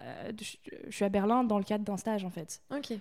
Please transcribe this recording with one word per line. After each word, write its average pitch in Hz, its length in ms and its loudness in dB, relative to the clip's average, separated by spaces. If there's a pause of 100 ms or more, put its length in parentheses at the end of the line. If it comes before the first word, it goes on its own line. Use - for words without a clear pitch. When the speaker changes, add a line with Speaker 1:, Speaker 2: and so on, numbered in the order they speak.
Speaker 1:
euh, - 300 -10 (100)
je, - 160 -10 (300)
je - 80 -10
suis 202 100 4
à 202 40 4
Berlin 208 340 6
dans 214 140 4
le 196 60 2
cadre 208 220 0
d'un 202 120 0
stage, 202 280 0
en 185 40 -4
fait. 165 320 -10 (140)
Speaker 2:
Ok. 277 260 -4